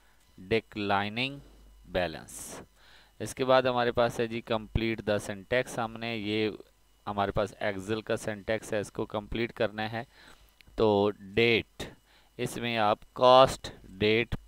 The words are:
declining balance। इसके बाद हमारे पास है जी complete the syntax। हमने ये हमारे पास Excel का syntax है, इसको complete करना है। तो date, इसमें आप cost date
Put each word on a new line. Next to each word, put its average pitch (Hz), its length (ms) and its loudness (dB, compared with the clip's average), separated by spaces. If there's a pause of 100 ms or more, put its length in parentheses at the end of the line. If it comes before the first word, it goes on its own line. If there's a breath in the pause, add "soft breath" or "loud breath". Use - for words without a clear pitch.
(380 soft breath)
declining 104 1040 -2 (560 soft breath)
balance। 82 420 -4 (800 soft breath)
इसके 110 260 -6
बाद 131 220 6
हमारे 120 260 2
पास 117 260 2
है 117 80 0
जी 113 240 -6
complete 110 580 -2
the 104 120 2
syntax। 110 580 -4
हमने 113 360 -6
ये 107 240 -2 (680)
हमारे 101 240 0
पास 104 220 -2 (100)
Excel 104 400 -4
का 113 140 -2
syntax 107 560 -6
है, 104 80 0
इसको 107 260 -6
complete 110 460 -4
करना 107 340 -2
है। 113 180 -8 (720 loud breath)
तो 113 100 4 (460)
date, 117 500 2 (560 soft breath)
इसमें 117 380 -4
आप 107 260 2 (120)
cost 127 560 6 (280)
date 110 360 2 (120)